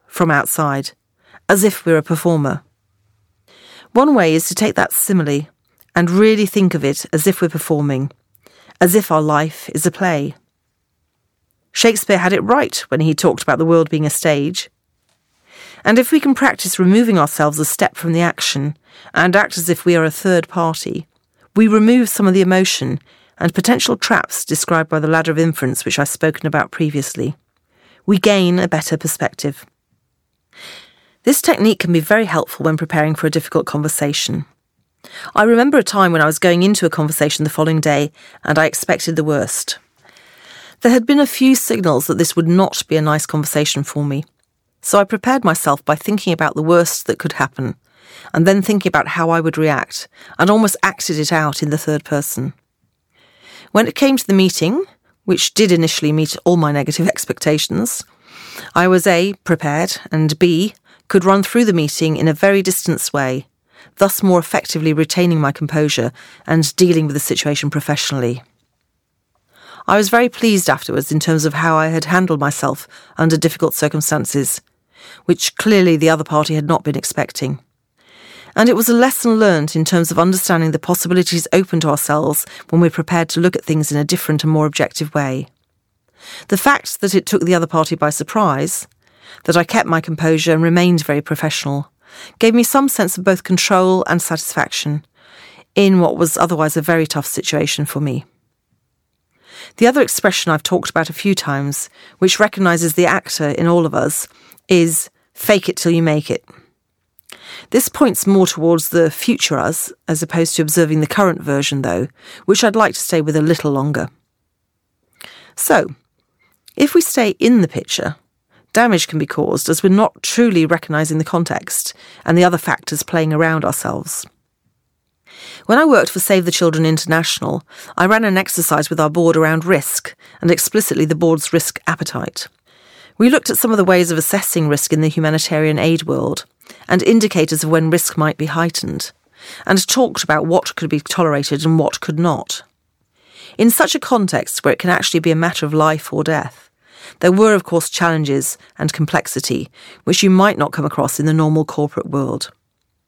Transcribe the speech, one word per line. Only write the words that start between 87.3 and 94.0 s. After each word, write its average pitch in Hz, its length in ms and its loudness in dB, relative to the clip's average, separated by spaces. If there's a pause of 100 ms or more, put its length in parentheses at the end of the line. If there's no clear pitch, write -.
the 175 120 2
other 165 120 -2
party 160 280 -2
by 151 140 0
surprise, 160 800 -4 (580)
that 165 100 2
I 170 80 4
kept - 240 0
my 165 140 0
composure 160 500 0
and 160 100 2
remained 175 440 4
very 147 160 -2
professional, 147 680 -4 (500)
gave 226 140 4
me 240 100 4
some 277 260 2
sense - 280 -2
of 185 60 -8
both 185 220 0
control 185 600 2